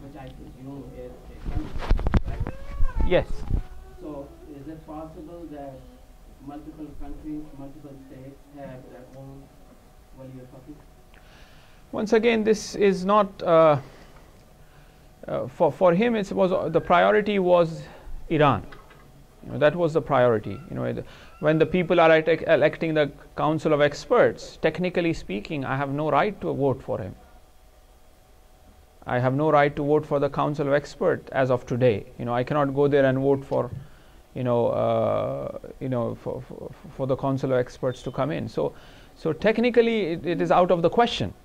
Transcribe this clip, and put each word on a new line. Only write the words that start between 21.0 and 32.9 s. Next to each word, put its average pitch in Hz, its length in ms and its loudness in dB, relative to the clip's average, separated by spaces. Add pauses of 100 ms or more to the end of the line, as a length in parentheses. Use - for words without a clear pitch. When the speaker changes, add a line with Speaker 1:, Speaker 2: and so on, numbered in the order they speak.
Speaker 2:
when 156 200 2
the 156 80 4
people 175 320 2
are 160 100 8
elect-, 160 380 4
electing 156 480 2
the 147 160 2 (260)
Council 151 360 0
of 143 80 2
Experts, 147 760 2
technically 180 540 0
speaking, 180 500 -8
I 127 140 -4
have 139 140 -4
no 147 180 -2
right 175 320 0
to 170 100 -4
vote 135 300 0
for 113 160 -6
him. 98 160 -8 (1900)
I 123 140 -2
have 131 160 0
no 151 160 2
right 147 240 4
to 156 80 -4
vote 151 200 2
for 151 160 -2
the 139 120 0
Council 147 360 -2
of 135 60 2
Experts 147 580 -2
as 131 200 0
of 123 160 -2
today. 123 400 0 (100)
You 123 80 -8
know, 120 80 -4
I 123 100 0
cannot 143 300 0
go 143 140 2
there 139 180 4